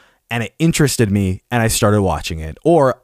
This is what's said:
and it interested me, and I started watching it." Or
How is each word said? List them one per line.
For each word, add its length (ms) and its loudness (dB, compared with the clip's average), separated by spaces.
and 140 -4
it 160 -12
interested 500 0
me, 400 0
and 120 0
I 40 2
started 360 2
watching 360 -4
it." 240 -12
Or 420 2